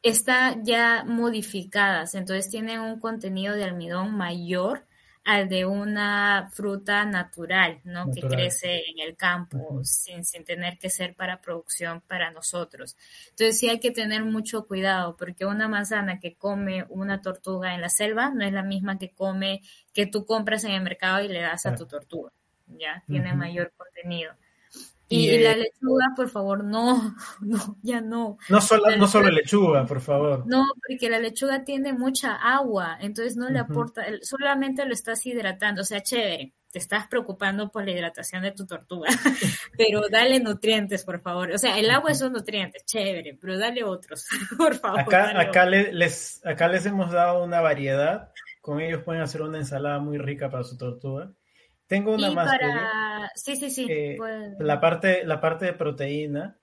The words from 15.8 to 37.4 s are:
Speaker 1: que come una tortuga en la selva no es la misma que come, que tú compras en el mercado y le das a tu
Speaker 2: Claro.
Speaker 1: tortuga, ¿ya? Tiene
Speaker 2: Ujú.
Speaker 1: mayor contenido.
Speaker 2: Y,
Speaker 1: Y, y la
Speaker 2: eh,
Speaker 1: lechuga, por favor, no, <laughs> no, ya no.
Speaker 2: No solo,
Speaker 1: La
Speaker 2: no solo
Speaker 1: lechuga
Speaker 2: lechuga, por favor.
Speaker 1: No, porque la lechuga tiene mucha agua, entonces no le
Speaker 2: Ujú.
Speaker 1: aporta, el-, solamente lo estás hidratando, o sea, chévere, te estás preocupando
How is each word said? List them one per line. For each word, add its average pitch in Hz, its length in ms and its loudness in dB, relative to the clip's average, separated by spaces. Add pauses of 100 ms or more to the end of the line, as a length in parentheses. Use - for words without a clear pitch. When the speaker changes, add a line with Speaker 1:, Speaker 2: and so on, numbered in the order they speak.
Speaker 1:
que 175 160 -10
come 196 540 -4
una 196 320 -4
tortuga 185 520 -6
en 175 60 -6
la 170 80 -4
selva 220 440 0
no 233 120 -2
es 196 80 0
la 190 120 -2
misma 196 360 -4
que 185 140 -10
come, 190 480 -4 (320)
que 202 140 0
tú 208 180 -4
compras 220 400 0
en 208 60 -2
el 190 120 0
mercado 185 400 0
y 202 60 -4
le 175 100 -4
das 170 260 -4
a 143 100 0
tu - 120 -12
Speaker 2:
Claro. 147 140 -10
Speaker 1:
tortuga, - 320 -12 (340)
¿ya? 160 400 -10
Tiene 143 220 -2
Speaker 2:
Ujú. 135 80 0
Speaker 1:
mayor 175 400 -4
contenido. 170 560 -10 (760)
Speaker 2:
Y, - 200 4
Speaker 1:
Y, 233 60 6
y 226 80 8
la 220 80 8
Speaker 2:
eh, 220 60 4
Speaker 1:
lechuga, 254 480 2 (100)
por 254 140 -2
favor, 196 340 -2
no, 220 520 2 (120)
<laughs> - 140 -14
no, 208 420 -2
ya 233 180 -2
no. 220 360 -4 (120)
Speaker 2:
No 202 120 10
solo, 214 280 8
Speaker 1:
La 220 80 6
Speaker 2:
no 202 100 10
solo 202 220 8
Speaker 1:
lechuga 160 120 6
Speaker 2:
lechuga, 160 440 6
por 131 160 -2
favor. 143 460 2
Speaker 1:
No, 262 180 6 (220)
porque 247 220 -2
la 226 100 2
lechuga 269 460 -2
tiene 277 280 -2
mucha 254 420 0
agua, 220 640 2
entonces 214 360 -4
no 247 140 -4
le 262 120 0
Speaker 2:
Ujú. - 120 -4
Speaker 1:
aporta, 233 300 -2
el-, 208 200 -8
solamente 269 640 0
lo 247 80 -2
estás 226 340 -4
hidratando, 202 540 -2
o 196 40 -4
sea, 202 160 -4
chévere, 190 520 -4 (180)
te 185 80 -10
estás 208 280 -2
preocupando 202 600 -4